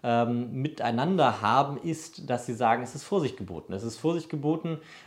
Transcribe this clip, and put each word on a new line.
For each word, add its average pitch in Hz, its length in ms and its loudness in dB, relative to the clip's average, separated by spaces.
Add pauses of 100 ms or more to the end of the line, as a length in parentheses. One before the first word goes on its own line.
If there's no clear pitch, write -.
ähm, 120 560 0
miteinander 131 800 2
haben, 135 400 4
ist, - 480 -8
dass 123 160 -2
sie 127 80 -4
sagen, 113 300 4
es 117 100 -12
ist 143 100 -10
Vorsicht 165 340 0
geboten. 90 360 -10
Es 98 100 -6
ist 113 140 -8
Vorsicht 165 320 0
geboten, 156 480 -2 (300)